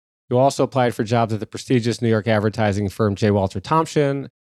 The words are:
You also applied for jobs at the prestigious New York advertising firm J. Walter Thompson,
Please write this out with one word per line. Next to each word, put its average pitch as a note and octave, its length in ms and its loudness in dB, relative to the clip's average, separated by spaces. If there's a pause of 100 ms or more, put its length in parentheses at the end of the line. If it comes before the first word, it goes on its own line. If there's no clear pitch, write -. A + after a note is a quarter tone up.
(280)
You B2 100 2
also C3+ 260 2
applied B2 300 0
for A#2+ 100 -4
jobs A2+ 280 0
at G#2+ 60 -4
the G#2 80 -8
prestigious A#2 560 -2
New A#2 60 0
York A2 180 2
advertising G#2 640 0
firm G#2 260 -2
J. G#2 160 2
Walter G2 300 0
Thompson, D3 680 0 (120)